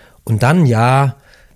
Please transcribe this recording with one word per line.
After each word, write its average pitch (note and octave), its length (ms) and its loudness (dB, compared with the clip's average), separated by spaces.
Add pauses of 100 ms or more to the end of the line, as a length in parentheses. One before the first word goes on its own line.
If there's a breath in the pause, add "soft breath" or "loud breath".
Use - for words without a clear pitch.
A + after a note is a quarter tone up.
(260 loud breath)
Und A2 180 -4
dann, D#3+ 220 2
ja, B2+ 500 0 (400 soft breath)